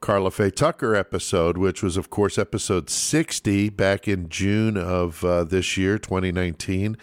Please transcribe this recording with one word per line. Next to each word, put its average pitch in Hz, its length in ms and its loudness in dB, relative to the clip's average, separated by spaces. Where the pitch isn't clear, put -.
Carla 98 320 2
Faye 101 180 2
Tucker 139 460 0
episode," 87 600 0
which 92 280 0
was, 90 120 0
of 95 140 -4
course, 101 260 0
episode 101 540 -2
sixty 107 800 0
back 101 400 0
in 90 200 -2
June 104 480 0
of, 90 480 -2
uh, 87 200 2
this 90 320 -2
year, 95 240 2
twenty 92 320 -2
nineteen. 92 720 -2